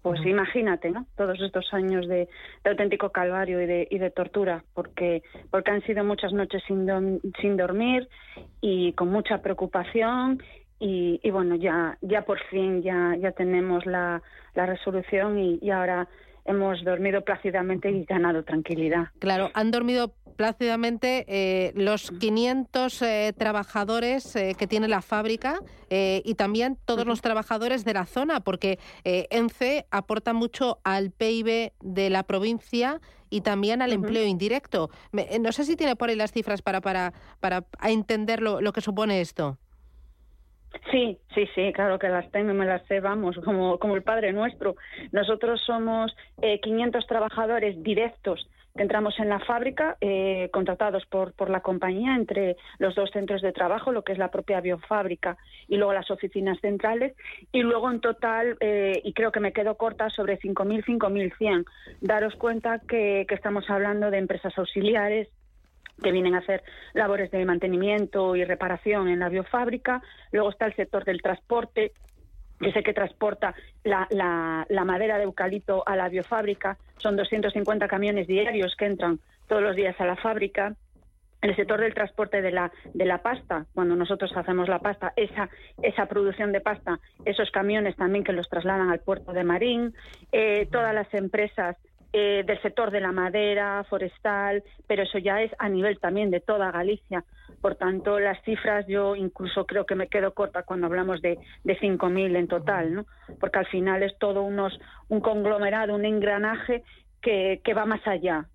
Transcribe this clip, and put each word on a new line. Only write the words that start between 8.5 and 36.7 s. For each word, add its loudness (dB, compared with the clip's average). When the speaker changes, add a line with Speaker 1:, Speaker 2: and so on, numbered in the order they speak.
Speaker 1:
y 2
con 2
mucha 0
preocupación 0
y, 0
y 2
bueno, 2
ya, 0
ya 0
por 0
fin 0
ya, 2
ya 0
tenemos 2
la, -2
la 2
resolución 0
y, 2
y -2
ahora 0
hemos 0
dormido 2
plácidamente 0
y 0
ganado 2
tranquilidad. 0
Speaker 2:
Claro, 0
han 2
dormido 0
plácidamente, 0
eh, 2
los 0
Speaker 1:
Ujú. -10
Speaker 2:
quinientos, 0
eh, 2
trabajadores, -2
eh, 0
que 0
tiene 0
la 2
fábrica, -2
eh, 2
y -2
también 0
todos 0
Speaker 1:
Ujú. 0
Speaker 2:
los 0
trabajadores 0
de 2
la 0
zona, 0
porque, 0
eh, 0
ence 0
aporta -2
mucho 0
al 0
pib 0
de 0
la 2
provincia -2
y -2
también 0
al 2
Speaker 1:
Ujú. 2
Speaker 2:
empleo 0
indirecto. 0
Me, -2
eh, -2
no 2
sé -2
si 2
tiene 0
por -2
ahí 0
las -2
cifras -2
para, 0